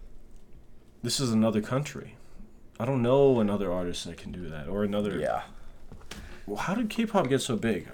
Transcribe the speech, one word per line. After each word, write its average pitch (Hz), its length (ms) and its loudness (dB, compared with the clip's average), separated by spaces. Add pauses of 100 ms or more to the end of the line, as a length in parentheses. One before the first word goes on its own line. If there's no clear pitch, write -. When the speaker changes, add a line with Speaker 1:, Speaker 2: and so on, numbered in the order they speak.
(1040)
Speaker 1:
this 117 180 -2
is 120 120 2
another 110 280 4
country. - 560 -4 (640)
I 113 60 -2
don't 131 180 2
know 131 380 8
another 101 320 2
artist 87 340 -2
that 85 100 -10
can 90 160 -12
do 87 160 -8
that, 76 200 -8
or 104 160 0
another 101 340 0
Speaker 2:
Yeah. 62 240 0 (1040)
Speaker 1:
Well, 101 100 -4
how 170 180 -2
did 220 160 0
K-pop 202 380 2
get 131 140 4
so 120 140 -2
big? 98 380 0